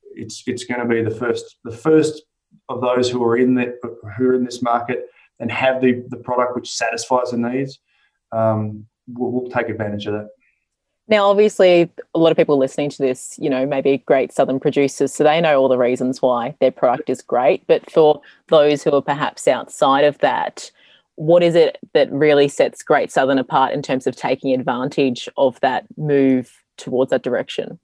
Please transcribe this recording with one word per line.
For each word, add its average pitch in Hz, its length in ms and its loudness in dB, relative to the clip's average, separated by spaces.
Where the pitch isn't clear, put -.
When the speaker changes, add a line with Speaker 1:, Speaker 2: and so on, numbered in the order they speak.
Speaker 1:
it's, - 320 -14
it's 127 180 -8
gonna 120 220 -6
be 117 160 0
the 110 80 -2
first, - 540 -6
the 117 60 -12
first 156 520 2
of 123 120 -8
those 123 300 0
who 123 120 -2
are 117 140 2
in 127 180 4
the, 123 240 -2
who 127 100 0
are 127 80 4
in 123 100 0
this 123 180 -8
market 120 440 -2
and 113 140 -8
have 127 280 0
the, 123 280 2
the 120 80 -12
product 123 400 -4
which - 160 -10
satisfies 117 580 -4
the 120 60 -6
needs. 127 420 -6
Um, 107 540 -2
we'll, 120 240 -6
we'll 123 200 -4
take 120 180 -4
advantage 104 380 -6
of 104 80 -4
that. 104 160 -8
Speaker 2:
Now, 202 200 4
obviously, 190 600 4
a - 40 0
lot 165 120 4
of 160 60 0
people 151 220 2
listening 143 320 -2
to - 80 -18
this, 131 400 -4
you 160 100 -4
know, 131 160 0
maybe 139 400 0
great 135 280 0
Southern 135 280 -2
producers, 139 540 -2
so 151 100 0
they 151 160 4
know 156 180 2
all 135 100 4
the 127 100 2
reasons 127 420 -2
why 123 400 -2
their 131 100 4
product 131 380 -2
is 127 140 -6
great. - 440 0
But - 240 -2
for 151 300 4
those 147 340 4
who 156 100 0
are 139 80 2
perhaps 143 480 -4
outside 135 560 2
of 147 140 2
that, - 520 -4
what 170 280 2
is 170 120 2
it 160 240 4
that 147 180 2
really 143 360 4
sets - 340 -2
Great 139 280 0
Southern 135 280 2
apart 135 340 0
in 147 80 -4
terms 135 260 -4
of 127 80 -2
taking 135 380 -4
advantage 127 760 -2
of 135 220 0
that 127 260 -2
move 135 680 0
towards 127 340 -2
that 131 120 0
direction? - 600 -6